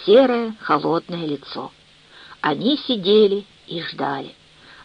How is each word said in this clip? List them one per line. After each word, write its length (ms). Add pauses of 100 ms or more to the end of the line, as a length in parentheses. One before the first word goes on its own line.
серое, 560
холодное 640
лицо. 460 (720)
Они 360
сидели 680 (220)
и 160
ждали. 500 (520)